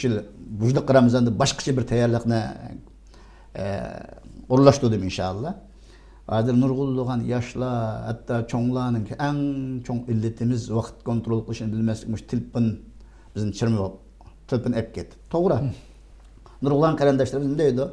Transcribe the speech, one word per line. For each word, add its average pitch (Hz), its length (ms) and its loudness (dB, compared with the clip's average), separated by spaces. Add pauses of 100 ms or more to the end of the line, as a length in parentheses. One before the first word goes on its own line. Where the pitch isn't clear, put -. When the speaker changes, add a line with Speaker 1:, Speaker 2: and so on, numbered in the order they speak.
Speaker 1:
yil, 120 120 2 (440)
bu 110 100 -2
yil 135 100 2 (180)
Ramazonda 120 340 6 (100)
boshqacha 135 360 0
bir 120 140 0
tayyorlikni, 117 500 2 (1160)
e, 95 80 -6 (880)
o'rlashtirdim 127 560 6
inshaalloh. 98 460 -4 (800)
Hozir 117 280 2
nurg'ullig'an 131 580 0 (140)
yoshlar, 123 420 -4 (320)
hatto 120 280 -4 (140)
cho'nglarning 123 560 -2 (220)
eng 143 120 -2 (460)
cho'ng 120 140 -4 (120)
illatimiz 113 500 -2 (160)
vaqt - 180 -6 (120)
kontrol 113 380 -2
qilishni 113 280 -6
bilmaslik, 110 400 -2
mush - 160 -10
telefon 120 360 -2 (680)
bizni 104 240 -2
chirmab, 107 360 0 (540)
telefon 123 320 0
ep - 140 -4
ketdi. 82 200 -10 (180)
To'g'ri. 170 320 4
Speaker 2:
Hı. 131 40 0 (960)
Speaker 1:
Nurg'ulg'an 147 360 4
qarindoshlarimiz 135 500 2
nima 151 140 -2
deydi? 131 280 2